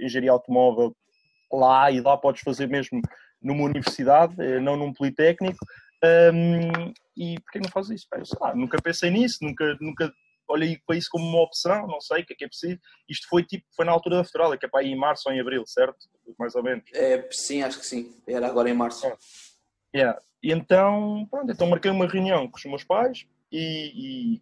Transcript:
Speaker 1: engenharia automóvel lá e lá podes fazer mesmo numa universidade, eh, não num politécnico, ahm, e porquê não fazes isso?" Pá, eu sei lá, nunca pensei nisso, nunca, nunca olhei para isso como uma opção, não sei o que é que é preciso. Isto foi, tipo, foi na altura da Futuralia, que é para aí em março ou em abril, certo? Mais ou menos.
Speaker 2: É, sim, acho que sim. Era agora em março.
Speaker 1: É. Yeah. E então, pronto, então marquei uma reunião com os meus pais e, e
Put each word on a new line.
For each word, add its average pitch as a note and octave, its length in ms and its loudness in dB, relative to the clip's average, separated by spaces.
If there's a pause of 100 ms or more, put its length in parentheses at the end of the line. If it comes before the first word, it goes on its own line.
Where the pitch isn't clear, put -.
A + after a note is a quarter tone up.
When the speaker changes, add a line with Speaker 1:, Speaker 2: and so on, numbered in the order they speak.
Speaker 1:
engenharia B2+ 280 0
automóvel B2 600 2 (560)
lá C3 400 6
e C3 100 0
lá C#3 180 4
podes C#3 240 0
fazer C#3 260 -4
mesmo C3 320 -4 (400)
numa C#3+ 240 -2
universidade, C#3+ 760 2
eh, C3 200 -2
não C#3+ 160 0
num C#3+ 160 -6
politécnico, E3 640 0 (480)
ahm, E3+ 880 6 (240)
e E3+ 240 -8
porquê - 200 -12
não F#3+ 100 -6
fazes G3 300 -6
isso?" - 100 -20
Pá, - 80 -10
eu - 80 -14
sei - 140 -8
lá, - 140 -4
nunca B3 280 -2
pensei E3+ 280 -2
nisso, A#3+ 320 0
nunca, D3+ 380 -2
nunca D#3 320 -4 (360)
olhei D#3+ 380 -2
para E3 100 -2
isso E3+ 140 -6
como E3 160 -4
uma E3 140 2
opção, F#3 460 0
não D#3 140 -10
sei E3 220 -2
o E3+ 40 -18
que - 60 -18
é - 40 -16
que - 80 -12
é C3+ 40 -10
preciso. F3 300 -8 (300)
Isto - 200 -12
foi, F3 160 4
tipo, - 200 -12 (120)
foi E3+ 100 0
na E3+ 60 2
altura E3+ 240 0
da F3 80 0
Futuralia, D#3+ 340 0
que - 80 -6
é - 20 -20
para C3+ 120 0
aí C#3 100 -2
em C3+ 80 -6
março C#3 300 -2
ou C3+ 60 -2
em C3 60 -2
abril, B2+ 260 -4
certo? C3 300 0 (420)
Mais A#2 160 -8
ou B2 80 -2
menos. B2 220 -4 (100)
Speaker 2:
É, C3 360 0
sim, - 320 -6
acho C3+ 160 -6
que - 80 -16
sim. A#2+ 280 -10 (120)
Era A#2+ 220 -4
agora A#2+ 200 0
em B2 60 0
março. A#2+ 320 -2
Speaker 1:
É. B2 100 -4 (800)
Yeah. C3 260 0 (220)
E D#3 100 0
então, G#3 800 2
pronto, C4+ 200 -6
então F3+ 180 -2
marquei F3 220 2
uma F#3+ 160 2
reunião F#3 440 0
com - 60 -20
os - 80 -18
meus C#3 200 -10
pais A#3+ 420 -2 (240)
e, C3+ 840 -6
e - 60 -20